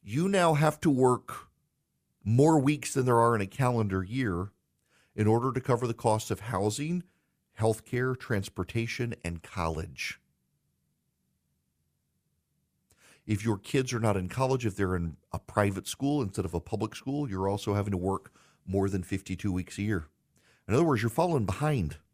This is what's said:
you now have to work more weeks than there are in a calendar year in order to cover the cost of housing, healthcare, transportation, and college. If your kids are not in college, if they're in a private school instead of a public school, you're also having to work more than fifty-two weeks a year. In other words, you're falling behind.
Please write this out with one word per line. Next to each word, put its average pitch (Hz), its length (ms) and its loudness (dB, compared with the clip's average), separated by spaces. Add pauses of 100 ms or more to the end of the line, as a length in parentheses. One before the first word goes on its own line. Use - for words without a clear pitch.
you 131 260 -2
now 175 280 4
have 151 260 2
to 165 80 4
work 127 600 2 (760)
more 139 340 6
weeks 143 360 0
than 131 120 0
there 120 140 6
are 117 160 6
in 104 60 0
a 95 40 0
calendar 107 560 0
year 98 500 -2 (640)
in 104 140 2
order 117 240 4
to 127 80 -4
cover 123 260 0
the 117 80 -2
cost 110 380 0
of 98 80 -4
housing, 123 640 -2 (560)
healthcare, 123 580 -2
transportation, 117 960 -4 (100)
and 85 200 -6
college. 80 760 -6 (3000)
If 104 160 -2
your 110 140 0
kids 127 360 -2
are 117 60 -2
not 107 180 2
in 92 120 -4
college, 131 360 0
if 98 100 -2
they're 92 200 0
in 85 220 -4 (140)
a - 60 -6
private 101 500 0
school 143 340 -2
instead 98 240 -4
of 87 80 -8
a 85 80 0
public 107 340 -6
school, 139 340 -6
you're 95 200 -2
also 104 240 -2
having 104 180 0
to 95 60 -2
work 92 360 -4 (320)
more 98 240 0
than 95 140 -2
fifty-two 95 480 -6
weeks 90 260 -6
a 101 60 -4
year. 101 240 -2 (600)
In 92 60 0
other 156 120 4
words, 123 180 2
you're 117 60 2
falling 156 360 0
behind. 92 520 -2 (160)